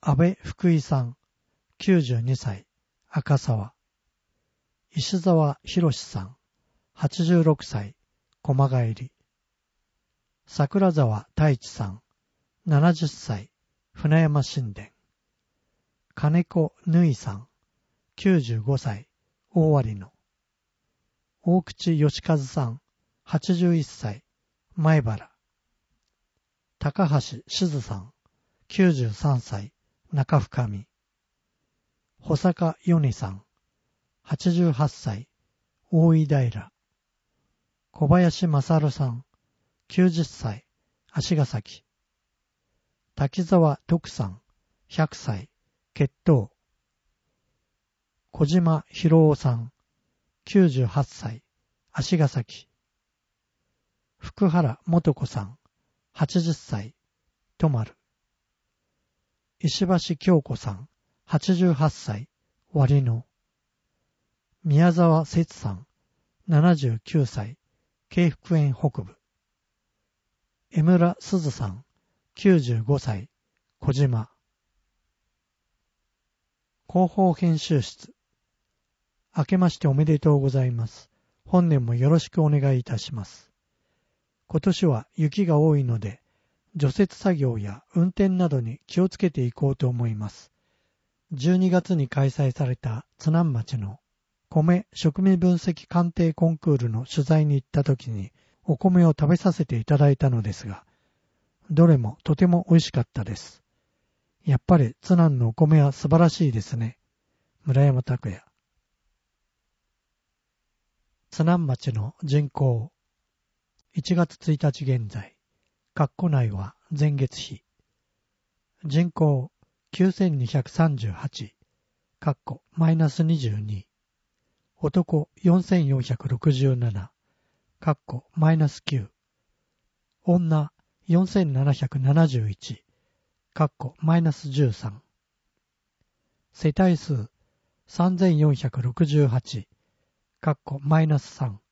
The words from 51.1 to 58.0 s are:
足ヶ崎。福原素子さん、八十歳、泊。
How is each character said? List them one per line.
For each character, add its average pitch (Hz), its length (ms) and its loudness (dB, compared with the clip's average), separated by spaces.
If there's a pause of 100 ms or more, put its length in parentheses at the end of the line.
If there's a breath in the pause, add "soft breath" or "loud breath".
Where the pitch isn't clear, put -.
足 165 260 -2
ヶ 151 80 4
崎。 - 420 -6 (1500)
福 - 300 -2
原 156 360 0
素 165 300 0
子 - 120 -6
さ - 160 -8
ん、 101 140 -14 (540)
八 165 320 -2
十 165 100 -2
歳、 - 440 -10 (600)
泊。 127 380 -2 (1600)